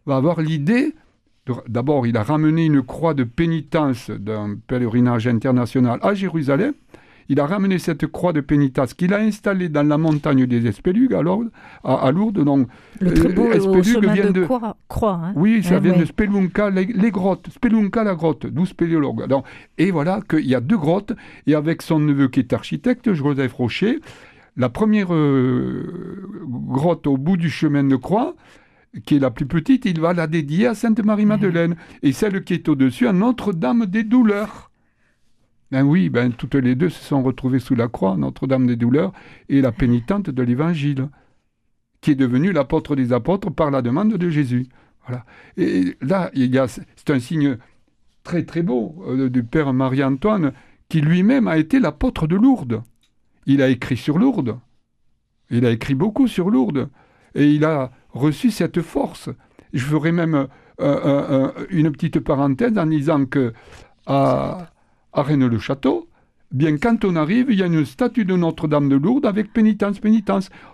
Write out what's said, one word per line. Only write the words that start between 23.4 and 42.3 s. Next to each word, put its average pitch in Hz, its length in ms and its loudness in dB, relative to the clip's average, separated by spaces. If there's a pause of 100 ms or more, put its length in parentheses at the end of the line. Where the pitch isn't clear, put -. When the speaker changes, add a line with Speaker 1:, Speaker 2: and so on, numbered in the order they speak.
Speaker 1:
Rocher, 196 460 -2 (580)
la 127 100 0
première, 208 460 0
euh, 131 1080 -2 (240)
grotte 139 600 -2
au 139 100 0
bout 165 220 0
du 165 100 -2
chemin 143 360 0
de 135 120 2
croix, 233 400 -2 (720)
qui 151 100 2
est - 20 4
la 135 120 2
plus 131 160 -6
petite, 190 400 0
il 175 120 -2
va 165 140 0
la 170 140 -2
dédier 160 400 0
à 233 80 0
Sainte 220 280 0
Marie-Madeleine. 202 680 2
Speaker 2:
Ouais. - 400 -4
Speaker 1:
Et - 20 0
celle 190 320 -2
qui - 80 -4
est 165 160 -4
au-dessus, 147 400 2
à 196 60 2
Notre-Dame 220 720 0
des 220 180 -2
Douleurs. 214 640 0 (1000)
Ben 135 100 2
oui, 165 260 4
ben, 123 220 0
toutes 120 240 -8
les 127 220 2
deux 156 140 0
se - 120 -14
sont 139 220 -2
retrouvées 131 340 -2
sous 127 160 -2
la 117 140 0
croix, 190 280 -2
Notre-Dame 131 520 0
des 123 80 0
Douleurs 135 360 2 (360)
et 139 120 2
la 127 120 2
pénitente 135 580 0
de 127 140 -2
l'Évangile, 139 640 -2 (920)
qui 151 120 2
est - 20 6
devenue 135 380 2